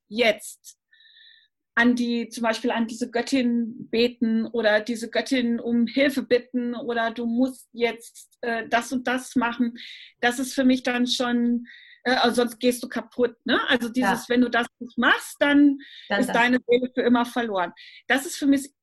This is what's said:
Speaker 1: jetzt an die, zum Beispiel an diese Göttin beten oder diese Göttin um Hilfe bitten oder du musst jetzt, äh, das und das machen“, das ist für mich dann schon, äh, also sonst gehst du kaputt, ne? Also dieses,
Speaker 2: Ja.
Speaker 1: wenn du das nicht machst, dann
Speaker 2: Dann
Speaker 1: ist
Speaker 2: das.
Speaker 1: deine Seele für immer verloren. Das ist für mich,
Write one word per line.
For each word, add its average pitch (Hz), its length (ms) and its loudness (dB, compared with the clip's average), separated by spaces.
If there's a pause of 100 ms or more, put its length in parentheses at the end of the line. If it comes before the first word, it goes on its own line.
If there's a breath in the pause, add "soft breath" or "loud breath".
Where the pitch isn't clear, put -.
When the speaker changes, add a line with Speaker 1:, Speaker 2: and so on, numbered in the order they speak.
Speaker 1:
jetzt 208 680 -2 (960 soft breath)
an 240 200 4
die, 240 360 -2
zum 233 120 -10
Beispiel 226 280 -2
an 220 160 -2
diese - 240 -8
Göttin 240 800 -2
beten 226 560 0
oder 214 340 2
diese 226 300 -6
Göttin 247 500 -2
um 233 260 0
Hilfe 269 360 0
bitten 240 520 -2
oder 226 360 -4
du 233 160 -6
musst 254 460 -2
jetzt, - 680 -6
äh, 226 260 -4
das 240 260 -2
und 254 140 -4
das 254 300 -2
machen“, 233 380 -2 (480 loud breath)
das 247 160 0
ist 262 160 -6
für 269 100 0
mich 254 200 4
dann 247 220 0
schon, 240 600 0 (380 loud breath)
äh, 247 100 2
also 247 220 2
sonst 240 240 -2
gehst 247 220 0
du 240 60 -10
kaputt, 240 560 -4
ne? 330 240 0
Also 240 220 0
dieses, 233 360 0
Speaker 2:
Ja. - 80 0
Speaker 1:
wenn 247 60 4
du 247 80 4
das 240 180 0 (120)
nicht 247 180 -14
machst, 311 420 0
dann 285 380 6 (320 loud breath)
Speaker 2:
Dann 202 120 0
Speaker 1:
ist - 80 0
Speaker 2:
das. 220 80 0
Speaker 1:
deine 247 300 4
Seele 254 280 4
für 247 80 0
immer 240 240 4
verloren. 196 480 -4 (340 loud breath)
Das 269 160 2
ist 349 140 -10
für 302 80 -2
mich, 277 240 2 (120)